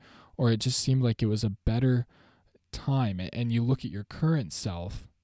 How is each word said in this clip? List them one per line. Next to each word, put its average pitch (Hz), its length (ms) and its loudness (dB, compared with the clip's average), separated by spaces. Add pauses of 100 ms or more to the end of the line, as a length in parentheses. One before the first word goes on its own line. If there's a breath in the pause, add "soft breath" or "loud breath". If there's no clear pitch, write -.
(360 loud breath)
or 117 160 4
it 110 80 2
just 127 180 0
seemed 131 240 2
like 117 200 0
it 113 40 2
was 107 160 0
a 107 80 0
better 123 560 2 (640 soft breath)
time, 123 480 0
a-, 92 160 -6
and 120 160 -2
you 117 140 2
look 131 200 0
at - 60 -6
your 101 140 -8
current 156 480 0
self 87 560 -6 (160)